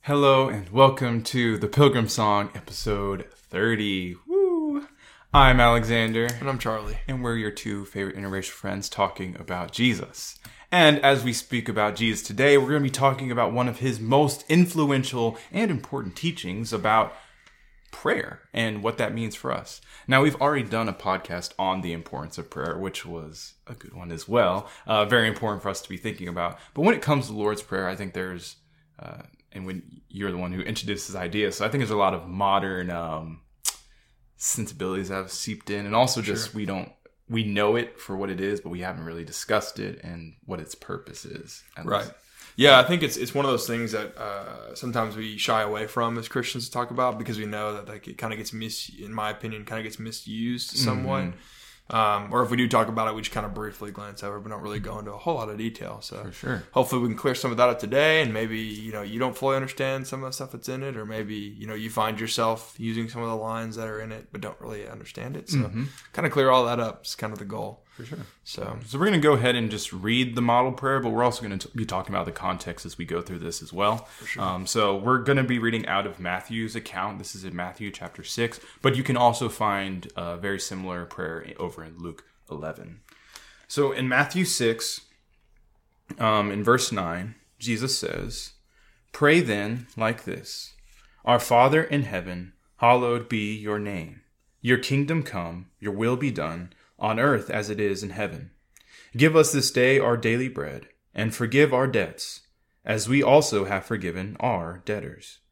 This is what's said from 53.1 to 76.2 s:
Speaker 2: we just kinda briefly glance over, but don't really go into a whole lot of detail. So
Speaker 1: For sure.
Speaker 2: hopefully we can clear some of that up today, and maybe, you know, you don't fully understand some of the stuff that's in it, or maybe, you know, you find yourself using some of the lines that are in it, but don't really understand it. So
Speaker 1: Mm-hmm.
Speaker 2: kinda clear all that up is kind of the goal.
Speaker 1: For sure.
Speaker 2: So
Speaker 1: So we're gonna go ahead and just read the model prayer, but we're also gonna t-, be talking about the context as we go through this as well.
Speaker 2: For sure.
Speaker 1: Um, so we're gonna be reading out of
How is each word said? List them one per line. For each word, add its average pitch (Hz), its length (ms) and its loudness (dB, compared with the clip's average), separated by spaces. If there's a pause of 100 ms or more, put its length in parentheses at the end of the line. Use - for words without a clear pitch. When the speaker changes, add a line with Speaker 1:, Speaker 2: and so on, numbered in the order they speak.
Speaker 2:
we 110 80 -8
just - 80 -6
kinda 104 180 -4
briefly 104 440 -10
glance 101 320 -14
over, 104 160 -8
but 107 80 -14
don't 107 120 -10
really 104 200 -6
go 98 180 -8
into 104 140 -10
a 101 40 -14
whole 165 200 -2
lot 113 120 -6
of 104 80 -8
detail. 110 440 -8
So - 240 -12
Speaker 1:
For 90 80 -10
sure. 110 300 -6 (100)
Speaker 2:
hopefully 127 280 2
we 120 60 2
can 110 100 0
clear 127 200 0
some 127 160 -2
of 113 60 -2
that 123 100 6
up 120 100 0
today, 151 440 4
and 120 120 0
maybe, 110 240 -2
you 110 320 -8
know, 107 120 -8
you 107 180 -6
don't 127 160 -2
fully 135 180 2
understand 135 540 -4
some 131 160 -8
of 131 40 -8
the 127 40 -8
stuff 131 180 -10
that's - 180 -12
in 131 140 -6
it, 135 140 -8
or 107 100 -8
maybe, 107 300 -6
you 104 320 -10
know, 110 60 -8
you 107 140 -8
find 110 300 -2
yourself 113 580 -2
using 113 320 -4
some 117 140 -8
of 113 60 -4
the 113 80 -4
lines 113 400 -6
that 113 100 -8
are 107 140 -8
in 110 100 -10
it, 110 220 -14
but 101 80 -10
don't - 200 -10
really 107 280 -12
understand 120 480 -12
it. 151 120 -12
So 147 100 0
Speaker 1:
Mm-hmm. 110 260 -2 (280)
Speaker 2:
kinda - 160 -2
clear 135 220 4
all 127 140 8
that 120 160 0
up 110 260 -6
is - 80 -10
kind 107 180 -8
of 101 60 -12
the 104 60 -14
goal. 107 400 -10 (120)
Speaker 1:
For 120 80 -14
sure. 135 140 -14 (260)
Speaker 2:
So - 400 -8
Speaker 1:
So 117 140 -8
we're 170 80 4
gonna 208 120 6
go 151 140 8
ahead 123 240 4
and 113 140 0
just 107 200 -6
read 117 440 0
the 120 80 0
model 120 280 4
prayer, 135 300 -2
but 120 100 -2
we're 113 140 2
also 117 160 0
gonna 104 160 -6
t-, - 180 -10
be 113 120 -2
talking 95 280 -4
about 90 120 -2
the 87 60 -6
context 90 520 -6
as - 140 -12
we 87 80 -8
go 87 160 -4
through 87 160 -10
this 82 240 -8
as 73 100 -18
well. 104 320 0 (140)
Speaker 2:
For - 80 -14
sure. - 160 -6
Speaker 1:
Um, 92 240 -4
so 101 320 2
we're 120 240 2
gonna 135 220 4
be 123 140 0
reading 113 280 0
out 98 200 0
of 92 140 -10